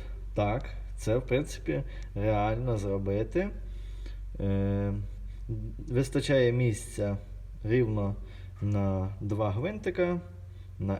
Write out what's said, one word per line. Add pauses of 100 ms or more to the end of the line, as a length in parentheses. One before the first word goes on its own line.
(340)
так, (320)
це,
в
принципі, (320)
реально
зробити. (920)
Е, (960)
вистачає
місця (460)
рівно (480)
на (120)
два
гвинтика (580)
на